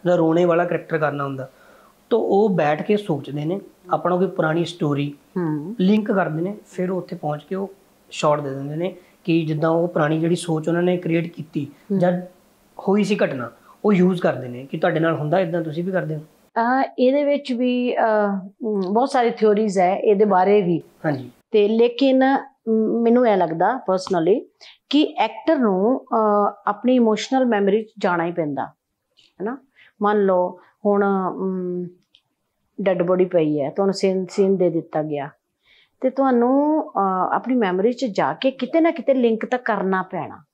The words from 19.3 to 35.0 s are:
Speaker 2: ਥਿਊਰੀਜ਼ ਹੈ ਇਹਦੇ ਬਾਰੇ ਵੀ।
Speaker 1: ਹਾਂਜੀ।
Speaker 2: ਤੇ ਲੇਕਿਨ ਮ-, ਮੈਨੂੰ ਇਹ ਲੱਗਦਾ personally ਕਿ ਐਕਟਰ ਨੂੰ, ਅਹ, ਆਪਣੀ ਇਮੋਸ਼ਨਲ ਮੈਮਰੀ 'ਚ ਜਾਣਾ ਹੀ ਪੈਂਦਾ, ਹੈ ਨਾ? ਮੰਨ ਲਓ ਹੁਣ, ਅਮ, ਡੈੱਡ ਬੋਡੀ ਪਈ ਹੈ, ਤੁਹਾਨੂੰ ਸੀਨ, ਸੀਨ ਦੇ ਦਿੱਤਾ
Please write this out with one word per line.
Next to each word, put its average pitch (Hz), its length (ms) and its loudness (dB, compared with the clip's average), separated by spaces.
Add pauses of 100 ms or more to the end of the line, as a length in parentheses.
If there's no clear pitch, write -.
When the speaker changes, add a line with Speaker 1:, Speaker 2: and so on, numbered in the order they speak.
Speaker 2:
ਥਿਊਰੀਜ਼ 214 480 2
ਹੈ 185 180 2
ਇਹਦੇ 208 280 2
ਬਾਰੇ 196 380 4
ਵੀ। 170 200 0 (240)
Speaker 1:
ਹਾਂਜੀ। 123 240 -4 (200)
Speaker 2:
ਤੇ 208 180 4
ਲੇਕਿਨ 240 540 4 (460)
ਮ-, 220 340 2
ਮੈਨੂੰ 233 260 4
ਇਹ 202 80 4
ਲੱਗਦਾ 180 440 0 (100)
personally 185 500 0 (500)
ਕਿ 294 280 2
ਐਕਟਰ 285 400 0
ਨੂੰ, 214 540 0
ਅਹ, 208 540 2
ਆਪਣੀ 226 280 0
ਇਮੋਸ਼ਨਲ 240 500 2
ਮੈਮਰੀ 208 380 2
'ਚ 220 160 -14
ਜਾਣਾ 175 260 0
ਹੀ 170 80 -4
ਪੈਂਦਾ, 147 320 -4 (760)
ਹੈ 185 40 -8
ਨਾ? 254 140 -8 (440)
ਮੰਨ 208 220 2
ਲਓ 185 360 0 (260)
ਹੁਣ, 202 180 2
ਅਮ, 185 840 -4 (960)
ਡੈੱਡ 180 200 0
ਬੋਡੀ 185 220 2
ਪਈ 160 360 0
ਹੈ, 139 100 -2
ਤੁਹਾਨੂੰ 196 240 0
ਸੀਨ, 190 320 0
ਸੀਨ 196 300 0
ਦੇ 175 140 2
ਦਿੱਤਾ 160 320 -4